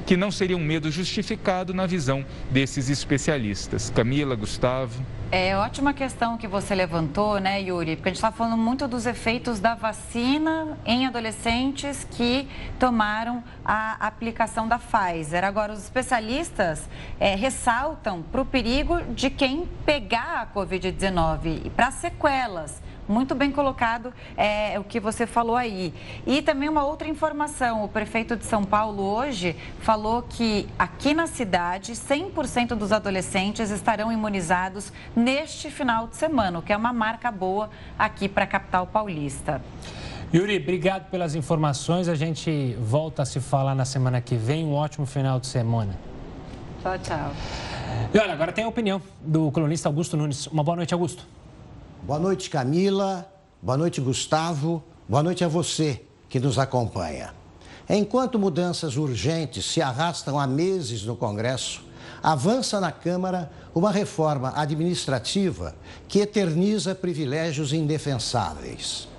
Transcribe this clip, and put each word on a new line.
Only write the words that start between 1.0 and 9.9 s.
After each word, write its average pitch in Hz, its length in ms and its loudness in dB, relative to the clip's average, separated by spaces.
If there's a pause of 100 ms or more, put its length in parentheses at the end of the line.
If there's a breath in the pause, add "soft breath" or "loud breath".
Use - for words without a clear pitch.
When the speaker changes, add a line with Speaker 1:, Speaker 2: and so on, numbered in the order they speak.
Speaker 1:
na 185 140 0
visão 139 380 0 (260 loud breath)
desses 131 400 2
especialistas. 131 1040 0
Camila, 131 400 2
Gustavo. 123 680 0 (280)
Speaker 2:
É 185 260 2
ótima 277 380 2
questão 240 420 0
que 220 100 -8
você 196 280 -2
levantou, 180 640 2
né, 196 240 0
Yuri? 170 340 0
Porque 190 140 -2
a - 20 -6
gente 180 80 -6
tá 220 100 4
falando 226 280 0
muito 254 280 2
dos 233 200 -2
efeitos 233 540 0
da 226 140 4
vacina 294 1080 0